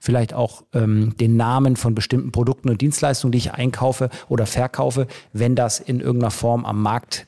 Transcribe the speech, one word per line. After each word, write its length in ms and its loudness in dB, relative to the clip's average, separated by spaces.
vielleicht 320 0
auch, 300 -4
ähm, 460 2
den 180 4
Namen 400 2
von 180 0
bestimmten 360 -2
Produkten 380 0
und 120 0
Dienstleistungen, 520 0
die 40 2
ich 160 -2
einkaufe 560 -2
oder 180 0
verkaufe, 600 -2
wenn 240 2
das 240 0
in 220 -4
irgendeiner 300 0
Form 340 0
am 160 -2
Markt 460 -4